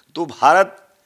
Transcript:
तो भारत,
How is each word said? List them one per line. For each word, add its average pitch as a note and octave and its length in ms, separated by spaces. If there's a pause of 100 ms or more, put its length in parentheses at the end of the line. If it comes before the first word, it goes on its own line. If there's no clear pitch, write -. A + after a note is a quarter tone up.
(160)
तो E3 100
भारत, E3 640 (180)